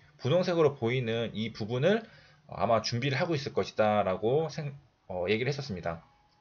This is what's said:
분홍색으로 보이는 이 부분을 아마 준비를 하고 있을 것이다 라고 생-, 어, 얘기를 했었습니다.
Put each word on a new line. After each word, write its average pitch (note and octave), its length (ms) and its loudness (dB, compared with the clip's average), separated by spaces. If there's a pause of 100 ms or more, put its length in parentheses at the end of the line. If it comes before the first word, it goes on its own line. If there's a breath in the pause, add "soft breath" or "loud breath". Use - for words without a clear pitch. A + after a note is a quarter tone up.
(200 soft breath)
분홍색으로 E3+ 560 2
보이는 A#2 580 0
이 A2 180 -4
부분을 C#3 520 0 (440 loud breath)
아마 G#2+ 340 2
준비를 B2+ 380 -2
하고 E3+ 160 0
있을 A#2 160 -4
것이다 G#2 520 2
라고 G#2+ 440 0
생-, C#3+ 300 -8 (320)
어, F2+ 180 -4
얘기를 A2 220 0
했었습니다. F2 560 -6 (360)